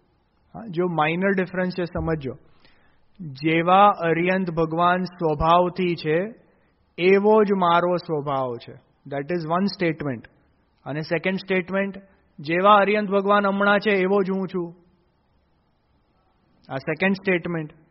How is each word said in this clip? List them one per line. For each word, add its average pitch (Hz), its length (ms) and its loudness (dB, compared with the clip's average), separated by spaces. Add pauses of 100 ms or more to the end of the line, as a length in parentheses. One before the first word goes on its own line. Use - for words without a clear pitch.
(540)
હા, 226 160 -16
જો 180 180 -2
માઇનર 170 420 0
ડિફરન્સ 185 500 -2
છે 175 60 -2
સમજો. 160 460 -4 (880)
જેવા 165 680 2
અરિયંત 175 640 0
ભગવાન 170 520 0
સ્વભાવથી 170 920 0
છે 170 400 -2 (640)
એવો 196 460 4
જ 196 100 2
મારો 175 420 2
સ્વભાવ 139 600 -4
છે. 117 180 -18 (360)
That 139 140 -6
is 160 280 -6
one 180 140 2
statement. 151 580 -4 (640)
અને 143 160 -6
સેકન્ડ 170 340 -4
સ્ટેટમેન્ટ, 190 600 -4 (420)
જેવા 175 340 4
અરિયંત 202 360 4
ભગવાન 202 380 2
હમણાં 202 320 2
છે 208 120 0
એવો 196 320 2
જ 180 80 -2
હું 190 160 -4
છું. 170 280 -8 (1900)
આ 135 80 -10
સેકન્ડ 165 360 -2
સ્ટેટમેન્ટ, 175 600 -4 (180)